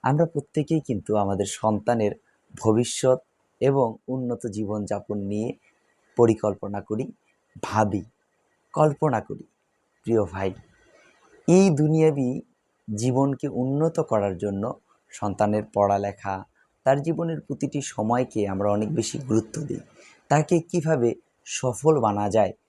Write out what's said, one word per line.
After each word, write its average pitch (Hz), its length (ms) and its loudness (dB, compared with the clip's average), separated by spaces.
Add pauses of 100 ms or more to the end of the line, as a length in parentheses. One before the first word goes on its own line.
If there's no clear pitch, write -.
আমরা 147 220 4
প্রত্যেকেই 151 600 -2
কিন্তু 107 300 -4
আমাদের 98 300 0 (120)
সন্তানের 107 540 0 (400)
ভবিষ্যৎ 123 680 2 (420)
এবং 135 260 4 (200)
উন্নত 127 340 -6 (140)
জীবনযাপন 104 640 -4 (140)
নিয়ে 107 180 -4 (680)
পরিকল্পনা 107 640 2
করি, 107 240 -6 (560)
ভাবি, 104 420 0 (680)
কল্পনা 151 540 2
করি। - 180 -14 (600)
প্রিয় 113 180 2 (100)
ভাই, 95 160 -4 (1000)
এই 185 180 8 (140)
দুনিয়াবি 151 500 2 (580)
জীবনকে 127 600 0 (140)
উন্নত 147 360 0 (140)
করার 101 260 0
জন্য 98 260 -4 (500)
সন্তানের 104 500 -2 (100)
পড়ালেখা, 101 600 0 (500)
তার 135 200 4
জীবনের 165 400 -2
প্রতিটি 143 340 -6 (140)
সময়কে 110 540 0
আমরা 98 240 -2
অনেক 107 180 0 (100)
বেশি - 180 -6 (100)
গুরুত্ব 113 280 0 (120)
দিই। - 160 -8 (480)
তাকে 151 240 2 (140)
কিভাবে 151 400 0 (500)
সফল 127 400 2
বানা 104 300 0
যায় 101 240 2 (160)